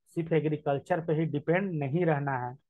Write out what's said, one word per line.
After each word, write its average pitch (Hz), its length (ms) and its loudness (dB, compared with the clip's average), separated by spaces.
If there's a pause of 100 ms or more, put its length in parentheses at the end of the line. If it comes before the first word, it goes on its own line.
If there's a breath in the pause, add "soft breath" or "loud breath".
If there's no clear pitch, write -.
सिर्फ 165 240 -4
agriculture 151 680 0
पे 160 120 -2
ही 156 120 2
depend 160 480 0
नहीं 151 340 0
रहना 143 260 2
है, 123 240 -4 (140)